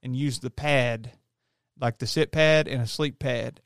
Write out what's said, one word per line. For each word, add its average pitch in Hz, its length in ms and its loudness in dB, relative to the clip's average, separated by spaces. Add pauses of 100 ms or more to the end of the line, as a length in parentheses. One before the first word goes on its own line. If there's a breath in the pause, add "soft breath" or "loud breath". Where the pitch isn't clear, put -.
and 127 120 -6
used 139 280 -4
the 127 80 -6
pad, 120 600 0 (680)
like 120 180 -2
the 131 100 -8
sit - 240 0
pad 156 360 4
and 127 140 -4
a 113 60 -2
sleep 147 300 -4
pad, 120 480 -4